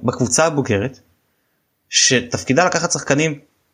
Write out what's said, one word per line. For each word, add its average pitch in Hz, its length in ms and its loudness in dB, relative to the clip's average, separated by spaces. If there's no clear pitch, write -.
בקבוצה 123 420 0
הבוגרת, 135 540 -2
שתפקידה 127 760 0
לקחת 175 260 -2
שחקנים, 147 480 0